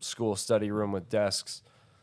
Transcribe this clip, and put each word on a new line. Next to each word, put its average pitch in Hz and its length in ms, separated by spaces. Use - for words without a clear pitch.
school 110 360
study 107 340
room 104 220
with 92 160
desks. - 540